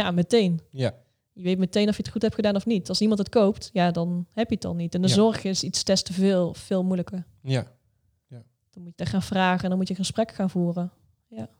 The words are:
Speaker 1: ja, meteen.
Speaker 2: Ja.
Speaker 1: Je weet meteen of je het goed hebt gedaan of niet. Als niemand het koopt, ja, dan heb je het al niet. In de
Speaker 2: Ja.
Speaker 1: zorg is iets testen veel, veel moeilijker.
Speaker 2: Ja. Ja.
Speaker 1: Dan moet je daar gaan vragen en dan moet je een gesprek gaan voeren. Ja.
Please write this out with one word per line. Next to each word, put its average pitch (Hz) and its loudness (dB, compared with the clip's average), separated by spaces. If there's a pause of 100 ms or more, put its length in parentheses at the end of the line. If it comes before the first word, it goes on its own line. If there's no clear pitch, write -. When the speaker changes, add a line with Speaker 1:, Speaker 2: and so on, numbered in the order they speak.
Speaker 1:
ja, 185 0
meteen. 175 2 (100)
Speaker 2:
Ja. 131 -2 (400)
Speaker 1:
Je 185 -18
weet 185 0
meteen 208 2
of 208 0
je - -8
het - -8
goed 220 -2
hebt 220 0
gedaan 208 2
of 196 -2
niet. 226 0
Als 185 -2
niemand 214 4
het 196 -2
koopt, 208 2
ja, 175 4
dan 175 -2
heb 233 -4
je 226 0
het 190 -8
al 180 -4
niet. 170 -4
In 180 0
de 185 4
Speaker 2:
Ja. - 6
Speaker 1:
zorg 214 4
is 190 -4
iets - -4
testen 190 0
veel, 180 2
veel 185 -4
moeilijker. 185 -4 (160)
Speaker 2:
Ja. 131 -2 (600)
Ja. 120 -20 (260)
Speaker 1:
Dan 180 -20
moet 175 -16
je - -20
daar 180 -8
gaan 190 -2
vragen 185 0
en 185 -2
dan 185 0
moet 190 -2
je 185 -6
een 185 -8
gesprek 220 -4
gaan 190 -2
voeren. 175 -2 (360)
Ja. 220 -14 (100)